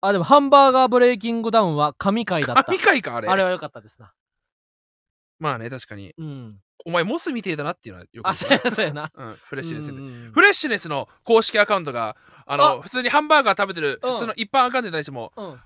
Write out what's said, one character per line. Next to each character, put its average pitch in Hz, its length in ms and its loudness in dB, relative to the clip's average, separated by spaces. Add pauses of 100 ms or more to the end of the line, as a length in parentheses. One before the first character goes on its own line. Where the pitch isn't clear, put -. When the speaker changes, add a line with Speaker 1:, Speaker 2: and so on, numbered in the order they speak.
Speaker 1:
あ、 196 100 0
で 202 60 2
も、 175 60 0
ハ 277 160 8
ン 277 100 0
バ 277 200 8
ー - 20 2
ガ 262 140 4
ー - 20 0
ブ 240 120 4
レ 247 120 6
イ 240 80 -2
キ 226 120 -4
ン 233 120 -2
グ 220 80 -2
ダ 226 100 4
ウ 196 60 2
ン 156 80 0
は 147 180 0
神 208 320 -2
回 170 180 -2
だ 127 100 -4
っ - 20 2
た。 269 80 4
Speaker 2:
神 370 160 -2
回 302 240 2
か、 - 120 -8
あ 117 60 -6
れ。 214 60 -6
Speaker 1:
あ 190 80 2
れ 196 80 2
は 185 80 0
良 180 80 -4
か 156 80 -12
っ - 40 -14
た 123 100 -18
で 110 80 -20
す - 100 -20
な。 110 120 -20 (1300)
Speaker 2:
ま 156 140 -6
あ 127 80 -4
ね、 113 100 -10
確 127 160 -14
か 110 100 -18
に。 98 220 -18
Speaker 1:
う 160 60 -14
ん。 127 360 -14 (260)
Speaker 2:
お 165 60 -10
前 170 120 0
モ 247 160 -4
ス 311 140 -8
み 233 80 -6
て 196 80 -8
え 160 60 -4
だ 147 80 -8
な 147 100 -6
っ - 60 -14
て 120 100 -18
い - 20 -16
う 92 40 -18
の 92 60 -20
は 85 120 -20
よ 110 100 -18
く - 40 -4
Speaker 1:
あ、 190 60 -2
そ - 140 -8
う - 40 4 (120)
や、 247 80 0
そ 220 100 -4
う 196 40 0
や 151 80 -6
な。 151 200 -12
Speaker 2:
う 139 100 -18
ん、 110 200 -16
フ - 120 -14
レ 131 60 -8
ッ - 40 -10
シ 165 80 -10
ュ 151 60 -10
ネ 151 40 -12
ス 147 40 -12
で。 143 60 -12
Speaker 1:
う - 20 -14
ん - 20 -16
う 135 40 -16
ん 139 40 -14
う 120 240 -18
ん。 - 20 -20
Speaker 2:
フ 320 100 2
レ 403 80 8
ッ 392 40 2
シ - 140 0
ュ - 20 -4
ネ 214 80 -2
ス 170 100 -10
の 139 220 -6 (140)
公 226 180 6
式 - 180 0
ア 202 60 6
カ 214 100 0
ウ 190 40 0
ン 175 40 -8
ト 147 80 -6
が、 117 240 -6 (300)
あ 139 100 -4
の、 277 80 4
Speaker 1:
あ 277 180 4
Speaker 2:
普 - 100 -18
通 254 100 -4
に 247 80 -2
ハ 285 100 4
ン 302 80 -4
バ 302 140 6
ー - 20 0
ガ 202 120 2
ー 208 60 -2
食 196 80 -2
べ 185 40 -8
て 170 80 -8
る、 139 200 -2
Speaker 1:
う 254 80 -4
ん。 254 40 -4
Speaker 2:
普 226 60 -4
通 233 80 -4
の 220 80 -6
一 214 140 -8
般 269 140 2
ア 247 80 -2
カ 262 60 -2
ウ 254 40 -2
ン - 20 -6
ト 220 40 -6
に 180 40 -8
対 156 120 -4
し - 20 -10
て 151 60 -14
も、 131 240 -12
Speaker 1:
う 214 80 -12
ん。 147 220 -14